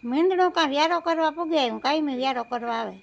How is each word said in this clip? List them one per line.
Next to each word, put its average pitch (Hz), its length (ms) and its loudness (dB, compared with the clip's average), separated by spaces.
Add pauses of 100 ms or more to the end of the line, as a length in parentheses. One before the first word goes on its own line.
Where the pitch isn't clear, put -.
મીંદડું 349 480 2
કાં 320 180 2
વ્યારો 320 300 2
કરવા 330 300 0
પૂગી 320 280 -2
આવ્યું, 226 220 0
કાંઈ 294 200 0
મેં 285 160 -2
વ્યારો 254 280 -2
કરવા 233 360 -4
આવે. 196 220 -8